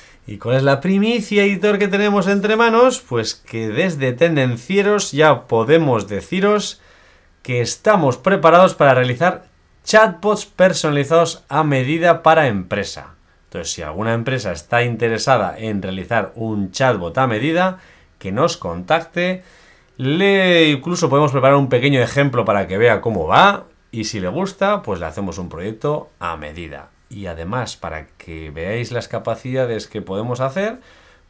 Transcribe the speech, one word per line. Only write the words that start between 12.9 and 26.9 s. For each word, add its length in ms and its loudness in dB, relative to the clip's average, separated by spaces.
Entonces, 280 -10
si 80 -12
alguna 320 -4
empresa 400 -4
está 300 -2
interesada 760 0
en 220 -4
realizar 540 -4
un 380 -6
chatbot 440 -2
a 100 2
medida, 520 -2
que 120 -10
nos 280 -2
contacte. 840 -4
Le, 720 2
incluso 400 0
podemos 240 2
preparar 240 4
un 140 2
pequeño 300 2
ejemplo 440 0
para 240 0
que 80 -4
vea 240 4
cómo 260 -4
va 380 4
y 140 -8
si 160 -8
le 80 -4
gusta, 540 -4
pues 180 -8
le 60 -8
hacemos 320 -8
un 100 -10
proyecto 720 -8
a 180 -6
medida. 540 -14